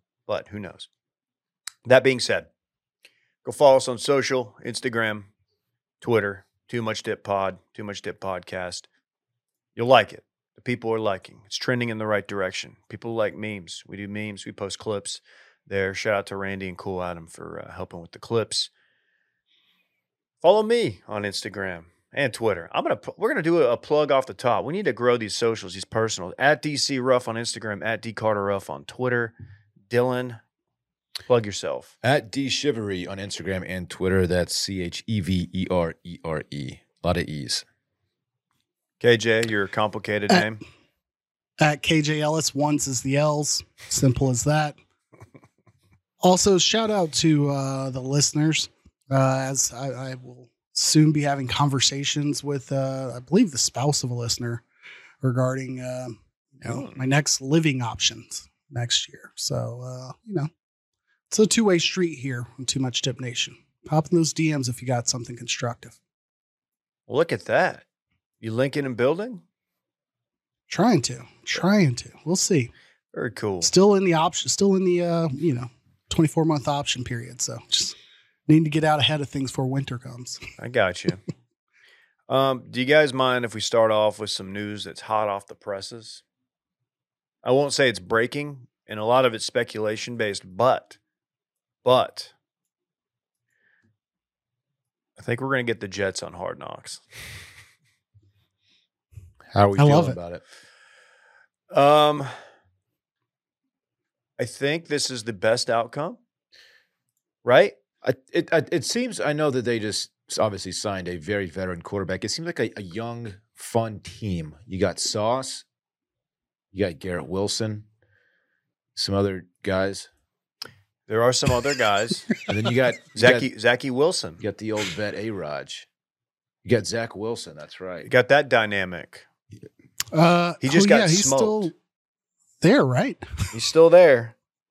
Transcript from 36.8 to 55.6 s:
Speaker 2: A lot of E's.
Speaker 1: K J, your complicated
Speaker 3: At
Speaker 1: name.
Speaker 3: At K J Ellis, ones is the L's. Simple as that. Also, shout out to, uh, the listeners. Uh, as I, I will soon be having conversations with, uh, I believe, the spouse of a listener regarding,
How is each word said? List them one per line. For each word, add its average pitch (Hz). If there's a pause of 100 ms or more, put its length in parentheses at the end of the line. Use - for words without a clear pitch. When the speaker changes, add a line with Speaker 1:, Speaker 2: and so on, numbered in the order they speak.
Speaker 2:
A 82
lot 87
of 85
E's. 71 (1300)
Speaker 1:
K 117
J, 113
your 104
complicated 104
Speaker 3:
At 180
Speaker 1:
name. 107 (1000)
Speaker 3:
At 151
K 160
J 151
Ellis, 151
ones 147
is 131
the 139
L's. 147 (260)
Simple 135
as 117
that. 147 (1400)
Also, 185
shout 220
out 180
to, 147
uh, 135
the 127
listeners. 147 (400)
Uh, 135 (120)
as 135
I, 131 (200)
I 131
will 127 (240)
soon 156
be 147
having 139
conversations 139
with, 139
uh, 135
I 127
believe, 165
the 123
spouse 139
of 127
a 123
listener 120 (580)
regarding, 131